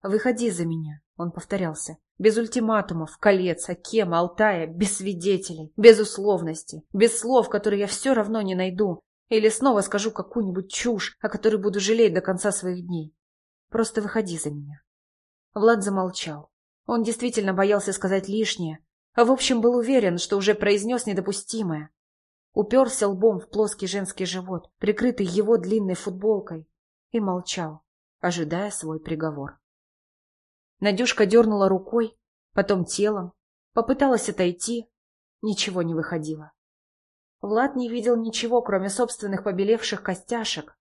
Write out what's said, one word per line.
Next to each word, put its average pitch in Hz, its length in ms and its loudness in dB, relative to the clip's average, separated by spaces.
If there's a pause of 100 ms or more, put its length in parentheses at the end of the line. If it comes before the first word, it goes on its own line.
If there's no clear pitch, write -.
«Выходи 220 480 0
за 170 140 -4
меня», 156 360 -6 (160)
он 175 160 -6
повторялся, 170 640 -6 (200)
«без 208 180 6
ультиматумов, 220 800 -2
колец, 185 500 2
Акема, 180 520 0
Алтая, 175 460 0
без 175 320 -2
свидетелей, 180 800 -4
без 214 220 12
условностей, 180 960 -4
без 226 260 2
слов, 240 300 2
которые 202 320 -2
я 202 80 -2
все 269 260 0
равно 220 280 0
не 190 120 -2
найду, 185 460 -2 (280)
или 220 200 4
снова 226 320 2
скажу 202 300 -2
какую-нибудь 190 600 -6
чушь, - 500 -4
о 214 80 -4
которой 220 280 0
буду 202 240 0
жалеть 214 340 4
до 185 60 2
конца 190 320 -2
своих 180 340 -6
дней. 165 280 -6 (560)
Просто 226 300 -2
выходи 208 380 -4
за 151 120 -6
меня». 147 320 -14 (720)
Влад 214 280 4
замолчал. 185 680 -4 (360)
Он 233 160 0
действительно 226 500 -2
боялся 196 400 2
сказать 190 360 -2
лишнее, 190 560 -4 (300)
а 240 100 6
в 240 80 4
общем 254 280 2
был 240 160 4
уверен, 220 420 2
что 202 180 -2
уже 196 180 2
произнес 208 520 0
недопустимое. 190 840 -4 (640)
Уперся 226 560 2
лбом 196 320 2
в - 80 -20
плоский 208 380 -2
женский 190 380 -6
живот, 180 540 -8
прикрытый 214 480 0
его 202 300 2
длинной 190 380 0
футболкой, 185 720 -4 (420)
и 233 100 0
молчал, 180 640 -4 (380)
ожидая 170 500 -2
свой 156 300 -8
приговор. 156 580 -8 (1200)
Надюшка 208 460 2
дернула 208 420 4
рукой, 220 480 -2 (360)
потом 196 320 0
телом, 202 480 -2 (400)
попыталась 262 560 2
отойти, 196 600 -2 (540)
ничего 190 400 -2
не 165 120 -2
выходило. 156 580 -6 (880)
Влад 240 360 0
не 247 120 -2
видел 233 280 0
ничего, 226 460 0
кроме 196 260 0
собственных 196 560 -4
побелевших 202 580 0
костяшек. - 800 -6